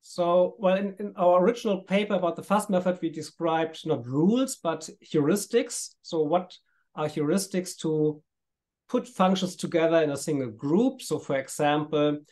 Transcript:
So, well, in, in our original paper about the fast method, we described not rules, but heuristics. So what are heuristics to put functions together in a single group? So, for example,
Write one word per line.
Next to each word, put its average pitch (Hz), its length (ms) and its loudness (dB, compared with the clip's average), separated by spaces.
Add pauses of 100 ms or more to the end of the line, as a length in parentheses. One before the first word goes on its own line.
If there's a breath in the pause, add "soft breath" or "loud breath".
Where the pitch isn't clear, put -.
So, 180 560 2
well, 190 200 2
in, 202 220 -4
in 208 180 -8
our 180 260 6
original 202 380 0
paper 208 320 0
about 175 240 -2
the 160 60 -12
fast 196 260 0
method, 180 320 0
we 165 80 -4
described 160 760 -4
not 120 200 -2
rules, 196 500 2
but 160 340 -6 (140)
heuristics. 196 960 -2
So 160 200 -4
what 170 340 0 (400)
are 151 140 -4
heuristics 180 720 -2
to 151 420 0 (680)
put - 180 -2
functions 190 520 0
together 165 440 2
in 147 100 0
a 139 60 -4
single 135 320 -4
group? 180 520 0
So, 147 180 -4
for - 160 -4
example, 147 840 0 (120)